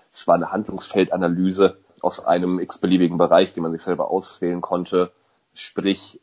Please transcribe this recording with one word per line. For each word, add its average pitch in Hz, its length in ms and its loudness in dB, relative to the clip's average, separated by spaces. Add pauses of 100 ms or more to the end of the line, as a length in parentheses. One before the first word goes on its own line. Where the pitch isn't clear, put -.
(140)
Es - 140 -8
war 87 80 6
eine 85 160 -2
Handlungsfeldanalyse 95 1300 0 (240)
aus - 240 -4
einem 90 340 2
x-beliebigen 90 580 0
Bereich, 85 360 4
den 85 100 -6
man 82 80 -2
sich 82 100 -8
selber 87 300 -4
auswählen 87 500 -4
konnte. 90 500 -2 (420)
Sprich, - 680 -6